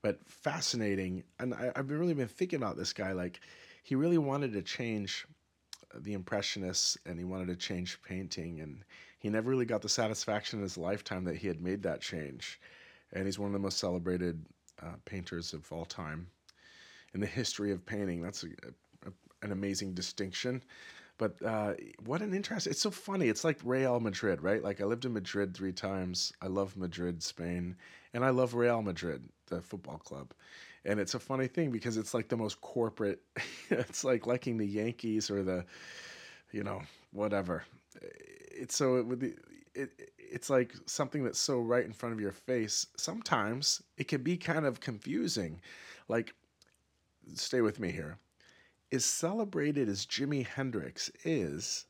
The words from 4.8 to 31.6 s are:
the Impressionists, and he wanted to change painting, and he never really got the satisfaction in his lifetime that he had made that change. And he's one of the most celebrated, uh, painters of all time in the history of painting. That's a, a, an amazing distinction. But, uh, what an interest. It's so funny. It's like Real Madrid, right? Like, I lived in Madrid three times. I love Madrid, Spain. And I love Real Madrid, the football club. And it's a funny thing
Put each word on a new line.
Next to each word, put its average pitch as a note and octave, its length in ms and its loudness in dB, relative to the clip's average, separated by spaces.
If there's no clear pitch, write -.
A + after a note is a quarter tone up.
the D#2+ 180 -6
Impressionists, G2 960 0
and E2+ 120 -6
he F2 60 -4
wanted F#2 240 -2
to F2 80 -2
change F2+ 460 -4
painting, F2 580 -6
and D2+ 240 -10
he G#2 120 -2
never A2 180 2
really C3 160 4
got A2+ 180 0
the G#2 60 -4
satisfaction G#2+ 680 0
in G2+ 40 0
his F#2+ 140 -4
lifetime F#2 480 -2
that E2 120 0
he G2 120 -2
had E2 120 -2
made F#2+ 220 -2
that F2+ 180 0
change. C#2+ 600 -8
And F#2+ 120 -2
he's G2 140 -2
one G2+ 100 -2
of G2+ 60 0
the G2 40 2
most G2 200 0
celebrated, F2+ 680 0
uh, E2+ 220 -10
painters F2 500 -6
of D2+ 180 -10
all E2 140 -4
time D#2+ 400 -8
in F#2+ 60 0
the G#2 60 2
history G#2 460 0
of F2+ 140 -4
painting. G2 340 -2
That's F2 240 -6
a, E2 40 -8
a, F#2+ 60 -12
an G#2 100 -2
amazing G2 420 0
distinction. G2 680 -2
But, G#2 260 0
uh, G#2+ 300 2
what D3 180 0
an G#3 100 -2
interest. G3+ 360 -2
It's F3+ 120 0
so G#3 120 2
funny. G3 340 2
It's A2 160 4
like D#3+ 220 4
Real B2+ 340 4
Madrid, G2 420 2
right? G2 220 4
Like, G2+ 180 0
I G2+ 40 0
lived A2+ 200 2
in B2+ 80 0
Madrid G2+ 400 0
three F#2+ 200 -2
times. F#2 680 0
I F#2 60 -6
love G2 300 0
Madrid, F2 480 -2
Spain. F2 500 -4
And A#2+ 100 2
I C3+ 60 6
love B2 240 4
Real A#2+ 280 6
Madrid, E2 460 -2
the F2 140 -4
football - 380 -10
club. C#2 340 -12
And G#2 160 2
it's F#2 140 -2
a B2+ 40 -2
funny C3 300 0
thing D3+ 240 2